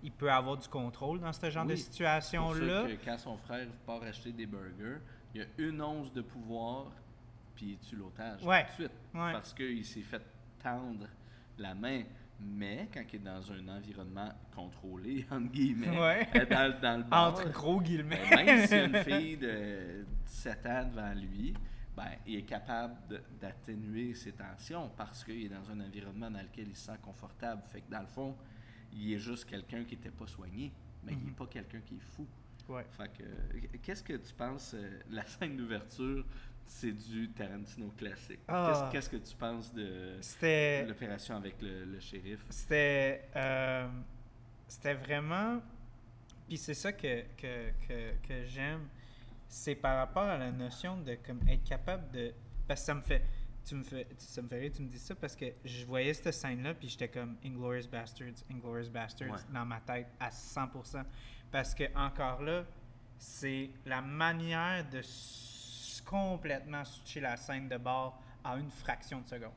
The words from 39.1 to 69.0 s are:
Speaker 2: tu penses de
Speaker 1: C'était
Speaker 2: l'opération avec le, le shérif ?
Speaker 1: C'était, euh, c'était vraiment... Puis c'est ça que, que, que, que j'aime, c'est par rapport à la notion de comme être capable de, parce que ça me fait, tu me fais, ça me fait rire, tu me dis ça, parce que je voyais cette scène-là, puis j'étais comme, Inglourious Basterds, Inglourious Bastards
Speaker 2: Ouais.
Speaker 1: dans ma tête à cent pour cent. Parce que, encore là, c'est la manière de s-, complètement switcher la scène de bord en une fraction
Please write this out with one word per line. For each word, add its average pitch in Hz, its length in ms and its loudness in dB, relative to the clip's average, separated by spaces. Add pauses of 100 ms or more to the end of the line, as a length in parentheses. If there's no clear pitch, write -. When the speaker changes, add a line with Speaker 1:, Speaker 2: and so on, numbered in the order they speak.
Speaker 2:
tu - 60 -12
penses 117 380 -4
de 92 480 -6
Speaker 1:
C'était 147 640 4
Speaker 2:
l'opération 107 500 -4
avec 98 280 -4
le, 95 220 -6
le 95 140 -6
shérif ? 98 500 -8
Speaker 1:
C'était, 143 760 4 (120)
euh, 131 520 2 (800)
c'était - 260 -2
vraiment... 156 680 2 (840)
Puis 165 100 -4
c'est 147 160 -4
ça 196 180 -2
que, 127 300 0 (160)
que, 120 340 -2 (160)
que, 117 240 -2 (160)
que 127 180 -2
j'aime, 143 420 -2 (600)
c'est - 260 -2
par 131 220 4
rapport 131 260 4
à 196 140 4
la 127 140 0
notion 127 460 -2
de 131 180 -2 (100)
comme 123 220 -4
être 143 160 10
capable 160 480 0
de, 120 220 -2 (340)
parce 139 140 2
que - 60 0
ça 151 80 4
me 139 60 -2
fait, - 220 8 (420)
tu 147 100 -4
me 135 100 -2
fais, 127 200 -4 (120)
ça - 240 -6
me 120 80 -6
fait 123 100 -2
rire, 143 160 -2
tu 143 60 -2
me 131 80 -2
dis 123 100 -8
ça, - 160 -6
parce - 220 -6
que 135 80 -4 (180)
je 123 220 -6
voyais 131 280 4
cette 151 200 0
scène-là, 131 400 -2
puis 127 160 -8
j'étais 120 180 -4
comme, 120 380 -6
Inglourious 123 440 -2
Basterds, 120 640 -8
Inglourious 117 380 -4
Bastards 117 420 -4
Speaker 2:
Ouais. 101 80 -4 (140)
Speaker 1:
dans 120 120 0
ma 113 140 -4
tête 123 280 -4 (120)
à 120 120 -2
cent - 360 -2
pour 127 180 -8
cent. 135 180 -6 (460)
Parce 135 240 2
que, 143 120 2 (100)
encore 139 460 2
là, 165 240 0 (520)
c'est 135 520 -2 (160)
la 131 160 0
manière 165 880 2
de 131 80 -4
s-, - 1080 -8
complètement 151 800 0
switcher - 360 -8
la 123 160 0
scène 135 320 -4
de 127 80 -2
bord 127 440 0 (220)
en 127 140 -2
une 147 120 -4
fraction - 520 -4